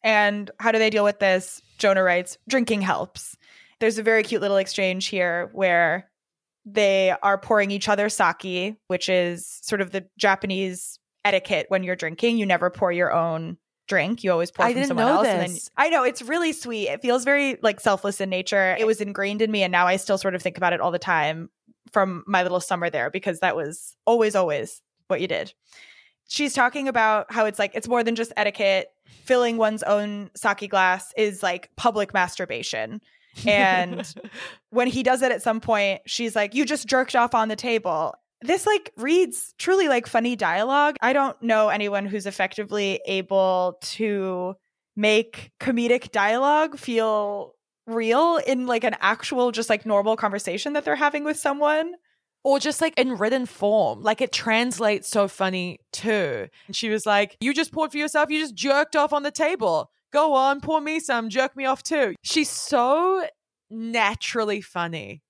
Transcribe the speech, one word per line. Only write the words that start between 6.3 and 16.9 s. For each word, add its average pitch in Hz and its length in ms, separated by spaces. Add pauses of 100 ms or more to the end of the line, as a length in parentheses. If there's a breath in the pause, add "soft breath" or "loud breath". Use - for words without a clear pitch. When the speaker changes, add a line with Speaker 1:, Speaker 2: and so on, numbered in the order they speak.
Speaker 1:
they 196 580
are 196 160
pouring 208 320
each 202 180
other 208 200
sake, 185 680 (120)
which 180 200
is 175 380 (160)
sort 202 180
of 185 120
the 190 160 (100)
Japanese 190 800 (260)
etiquette 190 440
when 185 160
you're 180 120
drinking. 202 420
You 202 80
never 180 240
pour 185 200
your 175 220
own 165 440 (320)
drink. 196 340
You 185 100
always 170 180
pour - 160
Speaker 2:
I - 20
Speaker 1:
from 240 60
Speaker 2:
didn't 269 140
Speaker 1:
someone 240 180
Speaker 2:
know 285 80
Speaker 1:
else. 359 120
And 190 140
then 180 140
Speaker 2:
this. - 220
Speaker 1:
I 285 120
know, 302 160
it's 247 180
really 320 300
sweet. 226 360
It 143 120